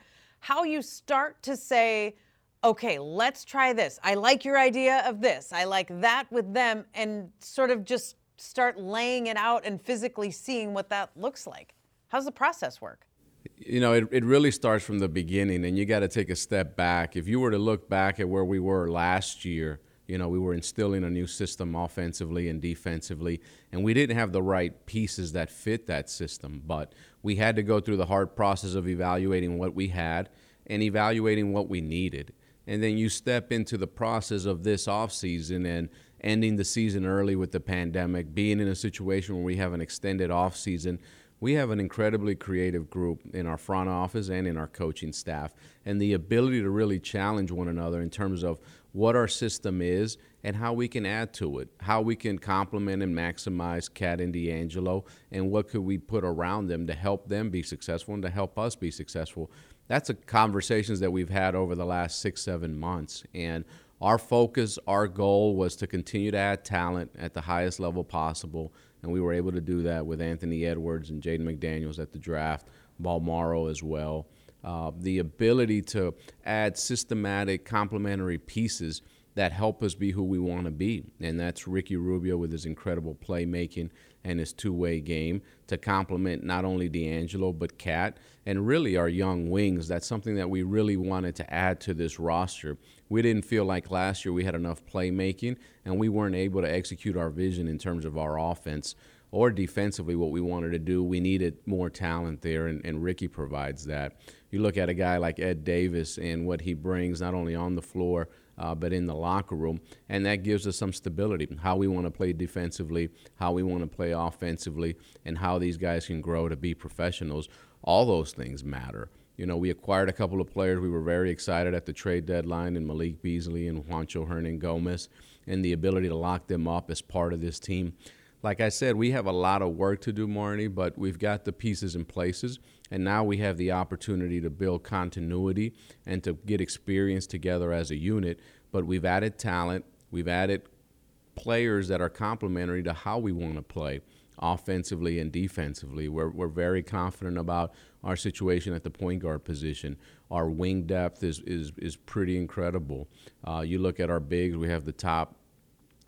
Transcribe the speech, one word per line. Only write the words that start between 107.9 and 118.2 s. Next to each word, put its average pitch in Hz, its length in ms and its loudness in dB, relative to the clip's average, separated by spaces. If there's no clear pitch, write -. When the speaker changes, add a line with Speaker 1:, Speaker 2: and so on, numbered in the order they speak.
Speaker 2:
uh, 85 160 -4
but 85 200 -2
in 90 140 0
the 82 80 -4
locker 87 420 0
room, 80 240 -2
and 98 180 0
that 101 180 0
gives 101 220 2
us 92 100 -2
some 98 160 -2
stability, 90 560 -2
how 92 160 2
we 98 120 4
wanna 90 220 0
play 92 220 0
defensively, 85 760 -2
how 90 160 -2
we 90 140 2
wanna 90 240 0
play 85 240 -2
offensively, 82 800 -2
and 82 140 -4
how 90 200 2
these 87 180 2
guys 85 300 0
can 82 140 -4
grow 82 280 0
to 80 60 -2
be 82 180 -2
professionals. 80 760 -4
All 104 240 6
those 82 260 2